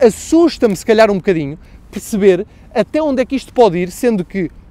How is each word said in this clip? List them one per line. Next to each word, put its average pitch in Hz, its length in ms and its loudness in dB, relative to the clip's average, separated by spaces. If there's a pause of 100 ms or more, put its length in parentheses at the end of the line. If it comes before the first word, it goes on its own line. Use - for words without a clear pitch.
assusta-me, 254 680 2
se - 100 -12
calhar, 220 260 4
um 202 60 -2
bocadinho, 160 420 -4 (320)
perceber 190 560 0 (260)
até 277 300 -2
onde 269 180 -2
é 254 60 0
que - 80 -8
isto - 180 -8
pode 196 260 2
ir, 180 120 -4
sendo 220 340 -2
que 185 240 -6 (220)